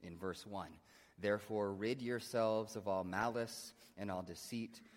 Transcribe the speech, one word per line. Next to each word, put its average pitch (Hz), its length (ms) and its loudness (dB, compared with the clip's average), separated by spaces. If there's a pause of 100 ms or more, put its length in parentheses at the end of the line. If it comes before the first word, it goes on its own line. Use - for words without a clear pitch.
In 87 140 -10
verse 90 300 -4
one, 95 320 -8 (400)
"Therefore 104 560 2
rid 113 260 0
yourselves 113 760 2
of 101 120 -4
all 95 160 4
malice 113 720 0 (240)
and 101 120 -2
all 92 120 -2
deceit 90 580 -6 (160)